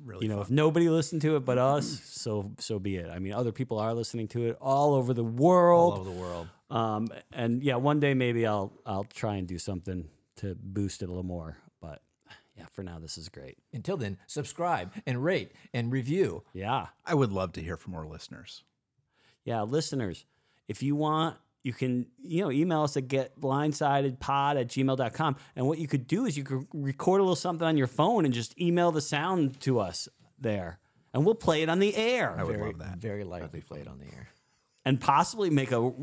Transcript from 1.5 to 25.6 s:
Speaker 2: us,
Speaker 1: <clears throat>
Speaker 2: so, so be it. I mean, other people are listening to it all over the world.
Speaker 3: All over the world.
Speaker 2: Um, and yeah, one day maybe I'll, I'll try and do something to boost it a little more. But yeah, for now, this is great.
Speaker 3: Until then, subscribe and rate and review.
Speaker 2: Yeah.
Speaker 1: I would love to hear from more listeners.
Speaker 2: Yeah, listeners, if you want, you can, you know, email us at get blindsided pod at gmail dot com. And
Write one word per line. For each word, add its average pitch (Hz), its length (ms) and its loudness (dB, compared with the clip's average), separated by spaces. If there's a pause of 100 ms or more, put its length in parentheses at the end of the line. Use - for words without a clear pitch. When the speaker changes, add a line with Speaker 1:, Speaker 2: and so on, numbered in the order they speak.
Speaker 2:
us, 139 280 4
Speaker 1:
<clears throat> - 180 -10
Speaker 2:
so, 104 520 -6
so 107 220 -6
be 98 180 -4
it. 85 120 -8
I 85 100 -8
mean, 95 140 -6
other 120 180 0
people 110 260 -4
are 110 160 0
listening 117 360 -4
to 120 180 -2
it 113 120 -2
all 143 360 4
over 127 180 2
the 117 100 0
world. 170 720 8
Speaker 3:
All 95 60 -6
over 95 100 -8
the 87 100 -8
world. 87 280 -6 (240)
Speaker 2:
Um, 110 380 0 (220)
and 120 300 -2
yeah, 139 140 2
one 147 240 2
day 139 160 4
maybe 120 320 2
I'll, 104 260 -2 (120)
I'll 101 180 -4
try 104 320 -4
and 92 120 -4
do 87 120 -8
something 90 500 -6 (280)
to 95 220 -8
boost 98 440 -4
it - 20 -4
a 87 40 -6
little 90 140 -6
more. 85 340 -8 (220)
But 78 220 -16 (560)
yeah, 95 140 -20
for - 120 -12
now, 90 140 -12
this 80 220 -12
is 78 100 -16
great. 67 280 -18 (160)
Speaker 3:
Until 170 240 -6
then, 101 280 -6
subscribe 143 680 -4 (140)
and 123 180 -2
rate 156 280 0 (220)
and 120 180 -2
review. 131 520 0 (100)
Speaker 2:
Yeah. 113 340 -2 (180)
Speaker 1:
I - 80 -2
would 135 180 4
love 92 220 0
to 87 80 -8
hear 78 160 -6
from - 160 -12
more 78 140 -10
listeners. - 560 -16 (800)
Speaker 2:
Yeah, 117 160 -2
listeners, 123 640 -4 (420)
if - 140 -10
you 139 140 0
want, 156 420 0 (260)
you 131 80 -4
can, 123 360 -2 (140)
you 170 220 -2
know, 160 80 0
email 156 320 2
us 147 140 -2
at 131 100 -2
get 135 320 -2
blindsided 139 800 0
pod 139 380 2
at 123 100 0
gmail 131 300 0
dot 123 160 -2
com. 151 240 -2 (180)
And 131 100 0